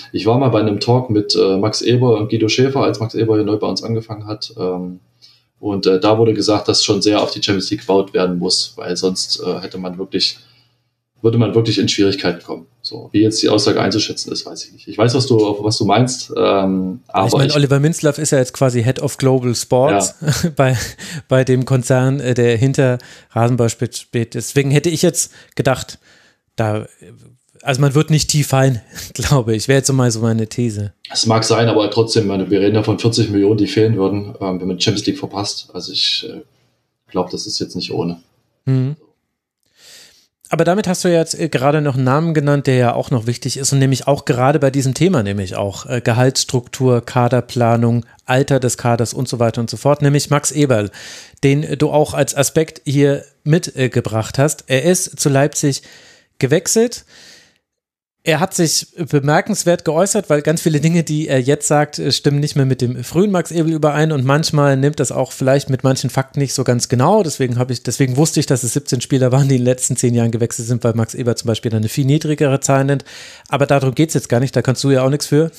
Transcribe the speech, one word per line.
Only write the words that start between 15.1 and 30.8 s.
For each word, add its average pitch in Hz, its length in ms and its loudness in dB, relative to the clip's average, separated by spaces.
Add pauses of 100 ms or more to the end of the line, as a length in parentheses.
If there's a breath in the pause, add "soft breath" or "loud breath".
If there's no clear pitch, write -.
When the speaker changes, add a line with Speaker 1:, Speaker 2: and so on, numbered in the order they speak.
Speaker 1:
was 127 120 0
du, 107 340 2
was 107 180 -2
du 107 80 -2
meinst, 120 500 0
ähm, 95 720 0
aber 98 200 0
Speaker 2:
Ich 110 40 0
meine, 139 140 2
Speaker 1:
ich 147 100 -2
Speaker 2:
Oliver 139 240 2
Minzlaff 151 380 0
ist 156 120 -4
ja 151 60 2
jetzt 127 160 0
quasi 123 320 0
Head 127 160 -2
of - 160 -4
Global 127 380 0
Sports - 640 0
Speaker 1:
Ja. 156 300 -2
Speaker 2:
<laughs> 143 40 -10
bei, 131 220 2 (500 loud breath)
bei 131 180 2
dem 127 200 2
Konzern, 131 560 0
äh, 123 140 -2
der 120 240 2
hinter 131 400 2 (320 loud breath)
Rasenball 117 400 2
steht. - 640 -6
Deswegen 135 360 -2
hätte 160 200 2
ich 160 100 -2
jetzt - 320 0 (220 loud breath)
gedacht, - 440 -2 (580 soft breath)
da, 107 280 -2 (800)
also 135 180 -2
man 143 140 4
wird 156 160 2
nicht 151 180 2
tief 147 200 0
fallen, 135 340 2 (160)
<laughs> - 160 -14
glaube 113 420 0
ich. 104 100 -6
Wäre 135 120 4
jetzt 135 80 0
so 135 80 0
mal 123 160 2
so 110 100 -4
meine 113 260 0
These. 104 460 -4 (180)